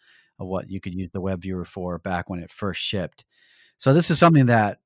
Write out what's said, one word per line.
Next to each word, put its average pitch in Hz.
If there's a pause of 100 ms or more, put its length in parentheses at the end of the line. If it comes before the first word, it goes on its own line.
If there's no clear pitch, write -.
(400)
of 95
what 92
you 95
could 90
use 92
the 98
web 92
viewer 92
for 90
back 87
when 90
it 85
first 95
shipped. - (520)
So 135
this 165
is 160
something 160
that 110